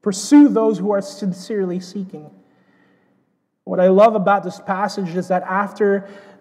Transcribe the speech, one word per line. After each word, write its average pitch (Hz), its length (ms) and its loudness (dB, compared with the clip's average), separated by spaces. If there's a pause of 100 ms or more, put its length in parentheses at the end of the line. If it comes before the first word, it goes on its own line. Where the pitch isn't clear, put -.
Pursue 277 480 6
those 220 300 0
who 202 100 -4
are 202 120 0
sincerely 190 760 -6
seeking. 185 520 -14 (1300)
What 185 160 -4
I 185 100 4
love 214 260 6
about 196 260 0
this 180 180 -12
passage 190 560 -6
is 180 120 -6
that 180 160 -2
after 196 640 -2 (320)